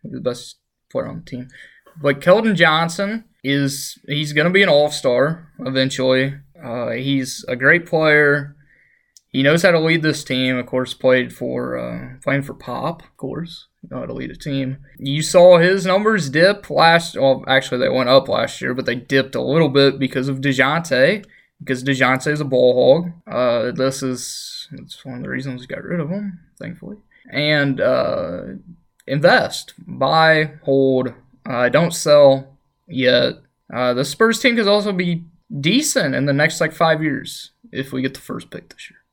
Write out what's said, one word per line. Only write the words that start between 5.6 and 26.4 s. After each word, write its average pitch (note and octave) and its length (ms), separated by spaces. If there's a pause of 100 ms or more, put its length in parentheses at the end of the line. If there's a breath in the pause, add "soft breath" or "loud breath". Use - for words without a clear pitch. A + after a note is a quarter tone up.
Uh, A#2+ 300
he's C3 560
a B2+ 80
great D#3 300
player. D3 720 (720 soft breath)
He C3 160
knows D#3+ 180
how F#3 100
to E3 80
lead D#3+ 220
this D3+ 220
team. B2+ 340
Of A#2+ 80
course, B2+ 300
played B2+ 360
for, B2+ 460
uh, B2 460
playing C#3 180
for C#3 140
Pop, C3 480
of - 140
course. E3 500 (160)
You - 80
know C3 80
how - 80
to A#2+ 60
lead B2+ 180
a - 40
team. C3+ 440 (180 soft breath)
You C#3+ 240
saw F3 380
his F3+ 260
numbers F#3+ 440
dip F3+ 400
last, E3 460
well, C3+ 320
actually, C3 320
they C3 100
went B2+ 200
up C3 180
last A#2 320
year, B2+ 140
but B2+ 120
they B2+ 100
dipped C3+ 400
a B2 60
little C#3+ 280
bit C#3 300
because C3 280
of C3+ 140
DeJounte, C#3+ 840 (360 soft breath)
because B2+ 240
DeJounte C3 480
is D3+ 100
a C#3+ 40
ball B2+ 280 (300)
hog. F3 80 (200)
Uh, B2 400
this C3 320
is, - 720
it's - 320
one B2 120
of C3 60
the C#3 60
reasons B2+ 320
we - 60
got - 160
rid F3 160
of D3+ 100
him, G3 300 (200)